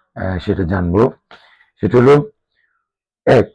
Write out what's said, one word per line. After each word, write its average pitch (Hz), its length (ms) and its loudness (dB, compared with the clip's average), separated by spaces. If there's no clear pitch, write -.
আহ, 95 240 -8
সেটা 98 240 -6
জানবো। 90 380 -2
সেটা 107 140 -2
হলো 131 180 6
এক, 127 300 2